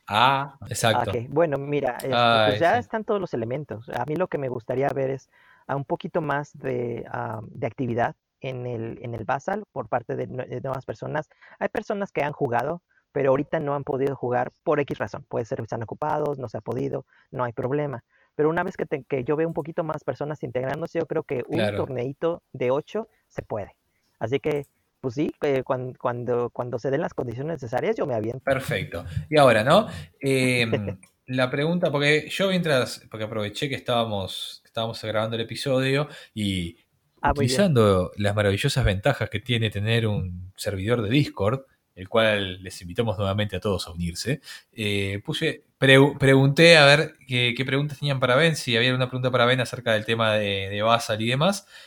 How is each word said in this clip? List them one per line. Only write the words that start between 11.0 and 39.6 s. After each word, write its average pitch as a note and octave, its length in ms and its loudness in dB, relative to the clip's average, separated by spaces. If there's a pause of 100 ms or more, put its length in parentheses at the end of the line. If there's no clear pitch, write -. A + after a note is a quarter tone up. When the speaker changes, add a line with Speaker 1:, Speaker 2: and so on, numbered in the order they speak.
Speaker 2:
Hay - 100 -2
personas G3+ 420 -6
que - 100 -2
han C#3+ 120 -2
jugado, C3+ 500 -2 (300)
pero C#3 160 0
ahorita D3+ 320 0
no C#3+ 120 -2
han C#3+ 120 -4
podido C#3 320 -2
jugar B2 340 -2 (120)
por D3+ 180 2
X D3 160 -4
razón. C3+ 320 -8
Puede B2 160 -4
ser B2 140 -6
que A#2 40 -6
están A#2 180 -6
ocupados, D3+ 560 -2
no B2 120 -8
se - 80 -8
ha A2+ 40 -10
podido, C3+ 440 -4 (260)
no B2+ 140 -2
hay A#2 80 -6
problema. C3+ 500 -4 (320)
Pero D3+ 140 2
una F3 140 -2
vez F3+ 120 -8
que - 100 -4
te-, C#3+ 200 -6
que C3 180 -2
yo D3 140 -2
veo E3 100 0
un E3 60 -4
poquito D#3+ 320 -4
más D3+ 180 -6
personas D3 400 -6
integrándose, C#3 560 -4
yo D#3+ 60 0
creo D#3 180 -4
que B2+ 240 -4
un - 80 -4
Speaker 1:
Claro. G#2 220 0
Speaker 2:
torneito C#3+ 760 -4
de C3 180 -2
ocho D3+ 380 -2 (220)
se - 140 -12
puede. G2+ 340 -8 (420)
Así A#2 220 -2
que, D3 240 -2 (340)
pues A#2+ 160 -6
sí, D3+ 160 0 (100)
eh, C3+ 220 2
cuan-, B2+ 300 -4
cuando, A#2+ 560 -2
cuando B2 300 -6
se C3+ 120 -2
den C#3 80 2
las F#3 140 -4
condiciones C3 480 -6
necesarias, C3+ 340 -4
yo - 100 -4
me C3+ 80 -4
aviento. A2+ 300 -4
Speaker 1:
Perfecto. G#2 600 -2 (240)
Y D3+ 80 2
ahora, A#2+ 260 8
¿no? F3+ 240 4 (320)
Em, A#2+ 800 0 (140)
Speaker 2:
<laughs> - 160 -20
Speaker 1:
la B2+ 220 0
pregunta, D#3+ 420 0
porque C#3+ 380 2
yo F#3+ 200 0
mientras, D#3 600 0
porque A2 140 -8
aproveché G#2+ 460 -4
que C3 60 -6
estábamos, G#2+ 880 -4
que - 40 -20
estábamos A2+ 340 -6
grabando A2 360 -2
el A2+ 60 -2
episodio C3+ 640 -2 (240)
y F#2+ 420 -2 (500)
Speaker 2:
Ah, C#3+ 40 2
muy C#3 160 0
bien. B2+ 60 2
Speaker 1:
utilizando A2+ 640 4
las G2+ 180 0
maravillosas G#2 480 2
ventajas A2 460 2
que G#2+ 100 -6
tiene A2+ 300 0